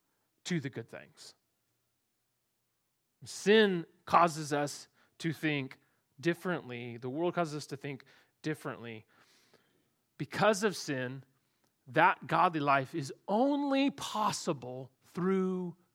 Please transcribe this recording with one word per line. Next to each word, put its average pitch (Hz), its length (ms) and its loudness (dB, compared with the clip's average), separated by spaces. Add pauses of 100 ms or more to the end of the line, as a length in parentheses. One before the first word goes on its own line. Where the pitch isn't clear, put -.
(440)
to 170 160 0
the 135 100 -8
good - 180 -12
things." - 460 -18 (1900)
Sin 196 600 4 (200)
causes 160 480 4
us 147 340 -2 (320)
to 160 140 -2
think 143 460 -4 (420)
differently. 127 760 -4
The 123 140 -8
world 165 240 -2
causes 160 220 -2
us 143 100 -10
to 147 100 -10
think 139 280 -10 (380)
differently. 117 640 -8 (1120)
Because 196 460 2
of 208 140 0
sin, 131 480 -6 (640)
that 151 400 4
godly 165 320 4
life 139 340 2
is 147 180 -6 (140)
only 277 640 2
possible 135 1000 -4 (200)
through 185 640 0 (200)